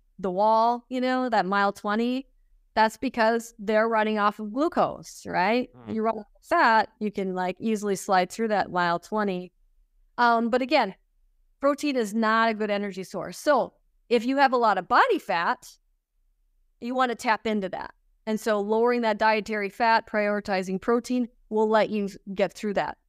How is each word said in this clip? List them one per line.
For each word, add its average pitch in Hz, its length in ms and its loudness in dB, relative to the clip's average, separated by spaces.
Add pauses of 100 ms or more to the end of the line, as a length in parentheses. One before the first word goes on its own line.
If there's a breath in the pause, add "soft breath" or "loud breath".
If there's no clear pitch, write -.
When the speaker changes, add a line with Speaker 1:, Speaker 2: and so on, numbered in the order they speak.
(200)
Speaker 1:
the 185 120 -4
wall, 220 580 2
you 254 120 -4
know, 254 260 0
that 214 180 0
mile 202 280 2
twenty. 233 540 -2 (480)
That's 220 220 2
because 233 640 0
they're 214 280 2
running 214 300 0
off 208 220 0
of 214 120 -8
glucose, 226 760 -2
right? 196 420 0 (160)
Speaker 2:
Hmm. 214 60 -10
Speaker 1:
You 220 100 -4
run 220 160 -2
off 214 80 -14 (160)
fat, 233 480 2 (100)
you 208 120 -4
can, 190 240 -4
like, 180 240 -4
easily 208 360 -2
slide 185 360 0
through 226 160 -4
that 208 240 0
mile 175 280 0
twenty. 190 520 -6 (640)
Um, 233 320 2
but 247 120 2
again, 247 340 0 (640)
protein 285 340 0
is 220 200 -2
not 226 340 2
a 220 60 -2
good 208 160 -4
energy 202 320 -4
source. 170 340 -10
So 247 360 2 (360)
if 226 160 2
you 269 120 0
have 269 160 4
a 262 40 2
lot 220 220 2
of 180 80 -8
body 359 320 4
fat, 185 520 -4 (1120)
you 240 140 -6
wanna 247 200 0
tap 220 300 -2
into 208 240 -2
that. - 240 -10 (320)
And 214 140 -2
so 214 200 0
lowering 226 420 2
that 214 180 0
dietary 214 500 0
fat, 226 380 0
prioritizing 202 760 -2
protein 247 480 0 (200)
will 214 200 0
let 214 220 4
you 202 180 -2 (240)
get 185 200 -2
through 208 200 -4
that. 165 240 -2 (120)